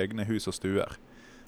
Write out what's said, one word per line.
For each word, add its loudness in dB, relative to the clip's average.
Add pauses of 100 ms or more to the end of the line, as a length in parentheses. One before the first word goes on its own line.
egne 0
hus 0
og 0
stuer. 2 (500)